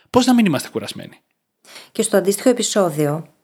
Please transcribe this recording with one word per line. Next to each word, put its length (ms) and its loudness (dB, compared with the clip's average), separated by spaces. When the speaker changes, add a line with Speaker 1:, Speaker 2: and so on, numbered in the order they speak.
Speaker 1:
πώς 160 2
να 80 4
μην 120 4
είμαστε 220 -2
κουρασμένοι; 500 -10
Speaker 2:
Και 100 -4
στο 140 0
αντίστοιχο 320 0
επεισόδιο 800 0